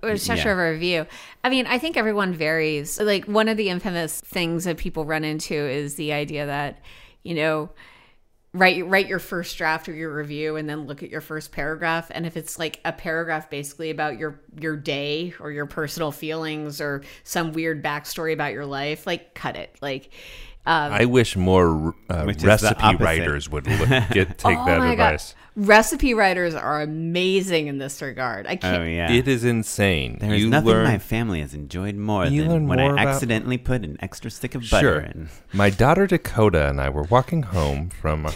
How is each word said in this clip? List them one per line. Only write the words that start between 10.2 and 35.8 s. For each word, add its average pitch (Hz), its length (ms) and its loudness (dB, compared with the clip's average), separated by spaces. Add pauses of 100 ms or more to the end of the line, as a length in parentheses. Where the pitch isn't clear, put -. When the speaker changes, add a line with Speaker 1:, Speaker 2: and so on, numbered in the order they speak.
Speaker 1:
and 151 140 -6
then 151 160 -8
look 139 160 -12
at - 80 -14
your 151 120 -10
first 156 300 -12
paragraph. 165 600 -4
And 170 160 -6
if 160 100 -8
it's, - 220 -12
like, 160 260 -6
a 165 80 -4
paragraph 160 560 -4
basically 147 400 -8
about 151 300 -4
your, 151 200 -8 (200)
your 156 160 -4
day 147 640 -4
or 147 120 -12
your 147 140 -6
personal 151 460 -6
feelings 151 680 -6
or 143 220 -4 (220)
some 165 300 -4
weird 160 300 -2
backstory 156 500 -4
about 147 200 -4
your 143 140 -8
life, 143 400 -6
like, 175 260 -6
cut - 220 -8
it. - 260 -14
Like, 139 300 -8 (520)
um, 151 300 2
Speaker 3:
I 107 120 6
wish 120 300 4
more, 87 600 4 (120)
uh, 82 160 -2
Speaker 2:
Which 76 140 0
is 76 60 -6
the 104 60 8
Speaker 3:
recipe 107 340 4
Speaker 2:
opposite. 87 200 6
Speaker 3:
writers 82 460 0
would 71 160 -6
look, 104 240 2
Speaker 2:
<laughs> 127 220 2
Speaker 3:
get, 92 260 2
take - 220 2
Speaker 1:
Oh 247 60 -2
Speaker 3:
that - 120 4
Speaker 1:
my 247 180 2
God. 214 180 4
Speaker 3:
advice. - 200 -8 (220)
Speaker 1:
Recipe 220 580 6
writers 180 400 2
are 151 300 -2
amazing 170 840 0
in 143 140 -6
this 139 200 -10
regard. 127 460 -6
I 180 120 -6
can't 92 260 0
Speaker 2:
Oh, - 20 -4
yeah. 82 260 -2
Speaker 3:
It 127 160 4
is 123 160 0
insane. 98 800 0
Speaker 2:
There 104 140 0
is 104 80 4
Speaker 3:
You 113 80 2
Speaker 2:
nothing 113 180 4
Speaker 3:
learn, 110 140 6
Speaker 2:
my 110 160 2
family 113 420 -2
has 71 140 -8
enjoyed 90 400 -6
more 104 320 0
Speaker 3:
you 147 160 2
Speaker 2:
than 160 80 2
Speaker 3:
learn 156 160 2
Speaker 2:
when 127 120 2
I 135 40 4
Speaker 3:
more 143 100 2
about 143 140 2
Speaker 2:
accidentally 127 500 0
put 127 260 -2
an 76 180 -8
extra - 280 -10
stick - 240 -10
of 127 160 -6
butter 104 100 6
Speaker 3:
Sure. 90 200 4
Speaker 2:
in. 76 300 -10 (220)
Speaker 3:
My 101 200 4
daughter 151 340 6